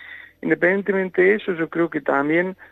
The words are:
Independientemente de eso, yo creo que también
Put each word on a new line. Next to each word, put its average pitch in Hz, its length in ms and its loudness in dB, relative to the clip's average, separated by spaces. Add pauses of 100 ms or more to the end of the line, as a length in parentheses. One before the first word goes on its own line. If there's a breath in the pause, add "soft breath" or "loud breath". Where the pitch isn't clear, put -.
(420 loud breath)
Independientemente 185 800 0
de 190 140 6
eso, 196 180 -4
yo 160 140 -4
creo 170 220 -2
que 160 100 -6
también 156 560 0 (160 loud breath)